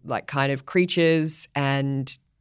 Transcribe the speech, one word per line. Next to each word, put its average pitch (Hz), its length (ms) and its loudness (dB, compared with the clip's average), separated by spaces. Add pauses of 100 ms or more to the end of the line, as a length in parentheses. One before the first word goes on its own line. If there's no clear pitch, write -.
like, 120 220 -6
kind 139 260 0
of 135 140 -6
creatures 165 880 2
and 139 640 -2 (240)